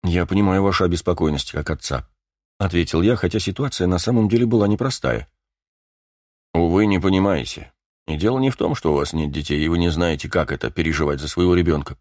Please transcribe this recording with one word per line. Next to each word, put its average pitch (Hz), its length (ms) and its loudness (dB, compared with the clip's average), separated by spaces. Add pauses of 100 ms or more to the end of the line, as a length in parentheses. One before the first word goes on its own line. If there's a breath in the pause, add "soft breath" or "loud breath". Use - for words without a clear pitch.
Я 87 220 0
понимаю 95 380 2
вашу 95 200 2
обеспокоенность 85 680 -2
как 76 200 -6
отца, 69 360 -6 (520)
ответил 87 420 0
я, 113 140 4
хотя 101 240 -2
ситуация 101 480 -2
на 90 100 2
самом 110 320 2
деле 117 160 4
была 110 220 4
непростая. 107 600 -2 (1300)
Увы, 85 320 4
не 98 140 2
понимаете. 95 720 0 (340)
И 78 80 -4
дело 110 240 0
не 135 100 2
в 123 60 -4
том, 95 180 -2
что 78 200 0
у - 20 2
вас 73 160 -2
нет 78 200 -2
детей, 76 320 -4
и 78 40 0
вы 85 100 0
не 87 120 2
знаете, 82 400 -2
как 80 240 0
это — - 180 -6
переживать 76 480 -2
за 73 80 -8
своего 90 260 2
ребёнка. 80 480 0